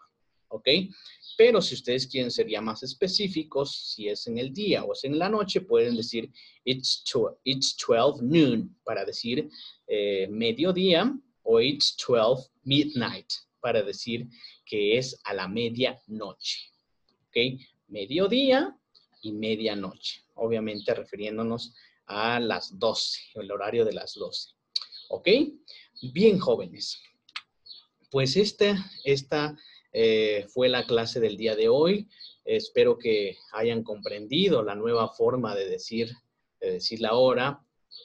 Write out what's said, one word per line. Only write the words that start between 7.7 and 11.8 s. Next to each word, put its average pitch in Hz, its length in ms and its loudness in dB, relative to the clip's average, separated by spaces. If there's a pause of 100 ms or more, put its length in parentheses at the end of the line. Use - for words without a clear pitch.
twelve 127 460 2
noon 127 500 2 (120)
para 101 200 -4
decir, 120 460 -6 (380)
eh, 101 420 0
mediodía 170 840 2 (300)
o 113 180 6
it's - 360 2